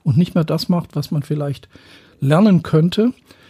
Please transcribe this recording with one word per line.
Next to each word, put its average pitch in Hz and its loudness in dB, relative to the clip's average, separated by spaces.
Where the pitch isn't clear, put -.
und 120 0
nicht 180 2
mehr 165 2
das 156 -4
macht, 175 -2
was 147 -6
man 151 -2
vielleicht 143 -8
lernen 165 4
könnte, 180 0